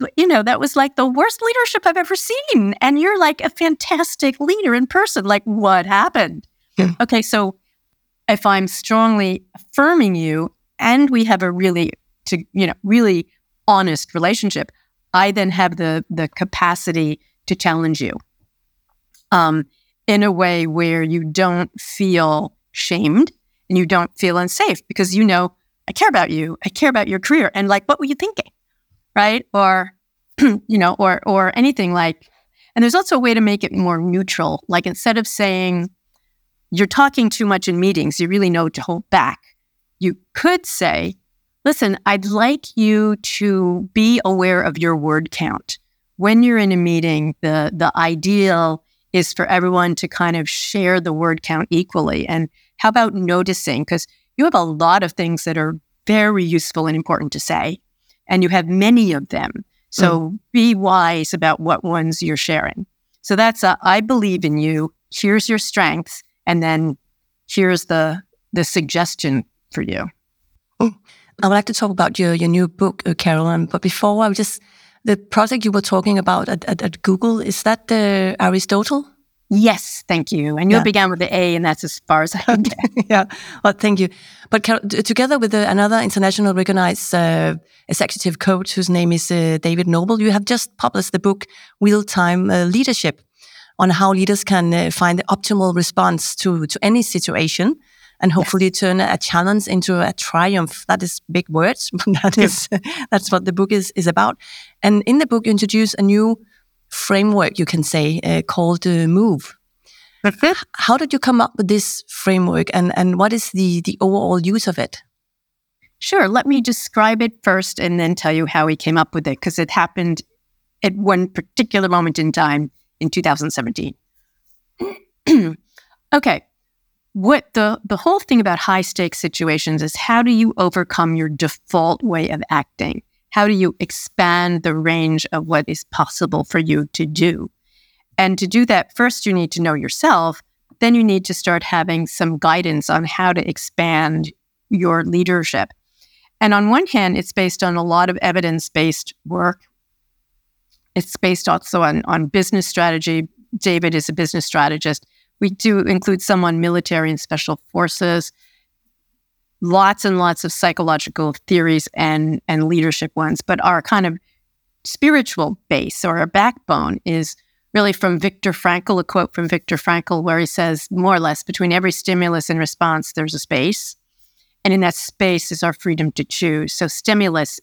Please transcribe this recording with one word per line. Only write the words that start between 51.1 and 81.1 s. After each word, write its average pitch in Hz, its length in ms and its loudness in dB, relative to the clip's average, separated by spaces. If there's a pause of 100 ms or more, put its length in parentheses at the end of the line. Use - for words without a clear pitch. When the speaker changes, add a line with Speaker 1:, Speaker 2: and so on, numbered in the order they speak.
Speaker 1:
word 160 300 -2
count 160 280 -4
equally. 170 580 -2
And 160 200 -2 (280)
how - 120 2
about 220 260 2
noticing? 180 680 -2
'Cause 165 220 -4 (300)
you 262 80 2
have 330 100 2
a 185 80 2
lot 170 400 2
of 170 100 -2
things 170 300 -4
that 160 160 -4
are 156 160 -2 (320)
very 208 380 2
useful 165 420 -2
and 156 80 0
important 160 380 -4
to 147 80 -8
say, 160 400 -4 (480)
and 185 160 2
you 175 40 2
have 175 200 0
many 202 440 4
of 143 180 -6
them. - 200 -6 (400)
So 175 300 2
Speaker 2:
Mm. 165 180 -6 (140)
Speaker 1:
be 233 240 4
wise 180 580 2
about 165 240 0
what 160 240 0
ones 165 400 -2
you're 160 140 -2
sharing." - 500 -4 (360)
So - 120 -2
that's 226 300 2
a, 185 180 2
"I 190 180 4
believe 214 440 0
in 151 140 0
you. 156 360 -2 (180)
Here's 208 360 0
your 220 100 2
strengths. 165 640 -2 (240)
And 170 160 2
then 160 340 0 (520)
here's 185 380 0
the, 160 360 -2 (300)
the 170 120 0
suggestion 156 800 -2 (280)
for - 100 -6
you." 101 280 -8 (720)
Speaker 2:
Mm. 226 140 0 (480)
I 196 60 2
would 196 60 2
like 208 120 0
to 233 80 -6
talk 208 160 -2
about 180 300 0
your, 175 140 2
your 170 140 0
new 175 200 2
book, 180 380 -2
uh, 170 80 0
Carolyn. 165 520 0
But 175 160 -6
before, 208 400 0
I 214 60 2
would 196 80 -2
just, - 240 -6 (440)
the 208 120 2
project 220 480 0
you 214 80 0
were 202 100 0
talking 196 340 0
about 185 320 0
at, 170 160 -6
at, 185 160 -4
at 175 220 -6
Google, 214 380 0
is - 240 -6
that 220 240 0
the 202 520 0
Aristotle? 202 640 0 (460)
Speaker 1:
Yes, 208 580 2
thank 165 240 -2
you. 151 240 -2
And 180 140 2
you 214 80 6
Speaker 2:
Yeah. 220 60 2
Speaker 1:
began 196 260 2